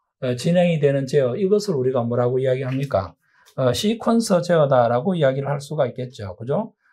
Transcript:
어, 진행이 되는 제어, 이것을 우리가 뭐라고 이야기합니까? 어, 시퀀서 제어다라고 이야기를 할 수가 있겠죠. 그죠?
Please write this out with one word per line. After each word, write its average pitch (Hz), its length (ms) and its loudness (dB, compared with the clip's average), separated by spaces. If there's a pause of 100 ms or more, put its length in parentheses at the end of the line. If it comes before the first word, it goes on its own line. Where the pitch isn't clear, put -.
(220)
어, 123 160 -2
진행이 170 440 2
되는 139 260 2
제어, 127 280 0
이것을 202 400 0
우리가 131 280 0
뭐라고 120 360 0
이야기합니까? 131 760 -2 (420)
어, 127 140 2
시퀀서 226 720 0
제어다라고 139 720 2
이야기를 139 340 0
할 143 140 -4
수가 151 240 -2
있겠죠. 117 500 -10
그죠? 151 380 -6 (180)